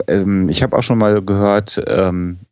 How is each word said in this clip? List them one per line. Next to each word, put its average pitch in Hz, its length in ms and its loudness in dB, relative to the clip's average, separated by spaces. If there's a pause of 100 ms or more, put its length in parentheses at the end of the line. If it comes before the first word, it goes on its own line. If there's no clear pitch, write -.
ähm, 95 400 0
ich - 140 0
habe 113 140 0
auch 117 60 2
schon 117 160 0
mal 104 240 2
gehört, 101 640 0
ähm, 90 520 -2 (140)